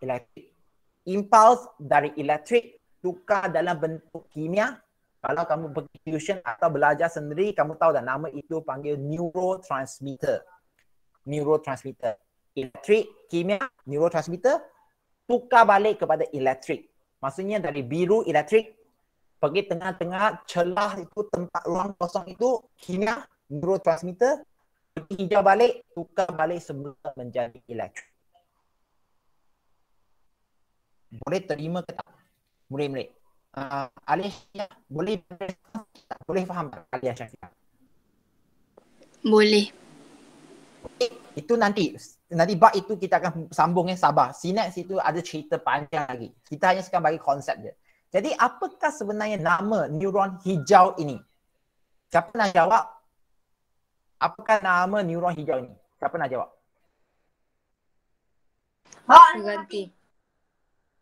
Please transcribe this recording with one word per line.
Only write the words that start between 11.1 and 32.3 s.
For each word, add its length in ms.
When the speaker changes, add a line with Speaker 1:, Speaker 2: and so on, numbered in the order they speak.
Speaker 1:
Neurotransmitter. 960
Elektrik, 800
kimia, 320
neurotransmitter, 720
tukar 400
balik 400
kepada 320
elektrik. 560
Maksudnya 400
dari 240
biru 400
elektrik, 540
pergi 240
tengah-tengah 800
celah 560
itu, 240
tempat 400
ruang 320
kosong 320
itu, 320
kimia, 480
neurotransmitter, 880
pergi 320
hijau 160
balik, 480
tukar 400
balik 320
semula 560
menjadi 480
elektron. 400
Boleh 240
terima 400
ke 80
tak? 160